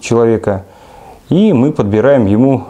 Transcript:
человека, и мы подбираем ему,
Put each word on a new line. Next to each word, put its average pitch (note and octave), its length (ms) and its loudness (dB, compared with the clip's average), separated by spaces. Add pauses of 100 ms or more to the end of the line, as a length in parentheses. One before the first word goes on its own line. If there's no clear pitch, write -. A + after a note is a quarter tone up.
человека, A2+ 640 -2 (640)
и G3 260 2
мы C3+ 180 0
подбираем A#2 560 0
ему, A#2+ 420 0